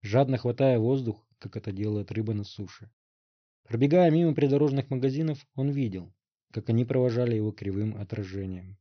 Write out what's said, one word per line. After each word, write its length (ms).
жадно 360
хватая 420
воздух, 480
как 200
это 140
делает 400
рыба 220
на 100
суше. 460
Пробегая 460
мимо 240
придорожных 560
магазинов, 640
он 160
видел, 420
как 180
они 160
провожали 500
его 160
кривым 460
отражением. 840